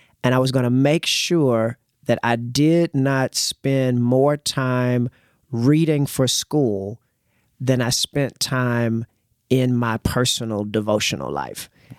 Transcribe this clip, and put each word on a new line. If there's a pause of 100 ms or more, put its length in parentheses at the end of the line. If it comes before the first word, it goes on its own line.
(220)
and
I
was
gonna
make
sure (260)
that
I
did
not
spend
more
time (420)
reading
for
school (600)
than
I
spent
time (460)
in
my
personal
devotional
life. (300)